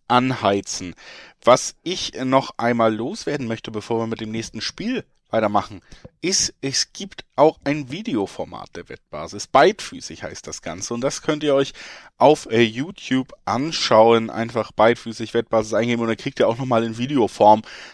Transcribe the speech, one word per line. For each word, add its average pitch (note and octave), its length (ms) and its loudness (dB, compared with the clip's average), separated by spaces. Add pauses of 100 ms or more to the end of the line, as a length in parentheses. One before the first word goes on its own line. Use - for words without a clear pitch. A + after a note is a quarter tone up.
anheizen. G#2 880 0 (500)
Was - 380 4
ich F3+ 300 -6 (120)
noch C3+ 320 2
einmal A#2 380 2
loswerden C#3 540 -6
möchte, A2 240 -8
bevor A2 260 -4
wir A2+ 80 -2
mit A2+ 140 -8
dem A2 100 -8
nächsten A2 300 -8
Spiel A3 420 -6 (280)
weitermachen, G#2 500 -2 (400)
ist, - 400 -2
es - 320 -4
gibt - 320 -16 (120)
auch D3+ 280 4
ein C#3+ 260 -4
Videoformat G#2+ 880 -6
der - 140 -16
Wettbasis. - 560 -14
Beidfüßig C#3 800 0
heißt E2 220 -14
das - 140 -12
Ganze E2+ 320 -10
und A#2+ 80 -6
das C#3 220 -4
könnt D3+ 200 -2
ihr C#3+ 120 2
euch C3+ 180 0 (460)
auf, - 320 4
äh, A2+ 100 2
YouTube B2+ 720 -2 (140)
anschauen. A2+ 800 4
Einfach A2+ 440 -4
beidfüßig A2+ 600 2
Wettbasis A2 400 0
eingeben A#2 300 0
und A2+ 60 -2
dann A2 100 -2
kriegt - 200 -8
ihr G#2 100 4
auch A2+ 100 -2
nochmal B2 260 0
in A2+ 140 -6
Videoform A2 640 4 (320)